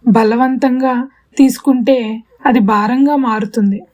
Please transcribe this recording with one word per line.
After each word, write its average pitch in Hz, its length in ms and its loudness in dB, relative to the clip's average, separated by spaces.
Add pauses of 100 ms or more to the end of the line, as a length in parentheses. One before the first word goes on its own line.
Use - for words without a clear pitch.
బలవంతంగా 254 1000 0 (300)
తీసుకుంటే 247 840 0 (220)
అది 262 140 2
భారంగా 226 560 0
మారుతుంది. 220 680 -2 (120)